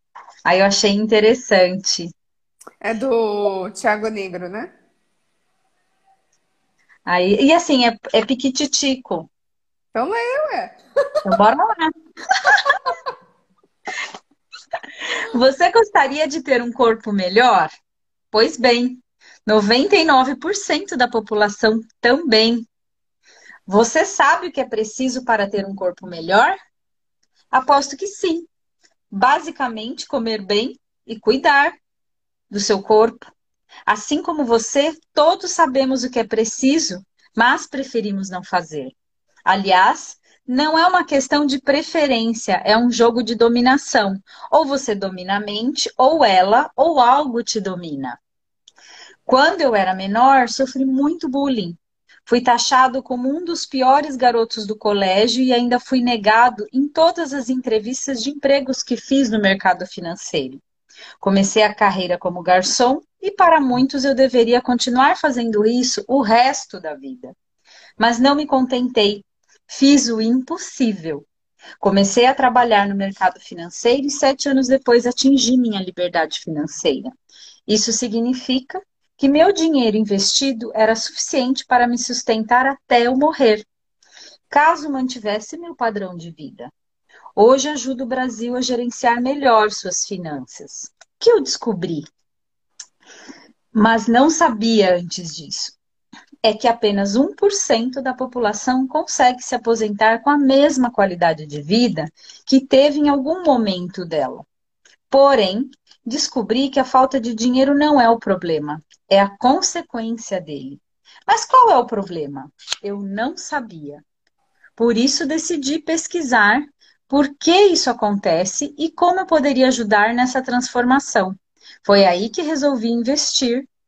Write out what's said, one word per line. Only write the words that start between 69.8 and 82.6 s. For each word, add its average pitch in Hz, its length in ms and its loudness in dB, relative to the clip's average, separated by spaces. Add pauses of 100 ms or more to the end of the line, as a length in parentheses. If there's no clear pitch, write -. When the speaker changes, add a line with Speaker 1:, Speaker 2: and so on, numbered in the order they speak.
Speaker 1:
o 226 100 -2
impossível. 226 1040 -4 (560)
Comecei 196 460 2
a 269 80 4
trabalhar 240 540 2
no 196 80 -4
mercado 196 440 -4
financeiro 233 680 -4
e - 20 -4
sete 277 400 -2
anos 262 180 0
depois 247 380 2
atingi 247 500 2
minha 226 240 0
liberdade 175 600 -4
financeira. 160 720 -4 (560)
Isso 214 260 0
significa 254 880 -4 (380)
que 277 80 2
meu 311 240 6
dinheiro 285 460 0
investido 220 760 -2
era 220 220 2
suficiente - 720 -4
para 247 200 2
me 240 120 -2
sustentar 233 680 0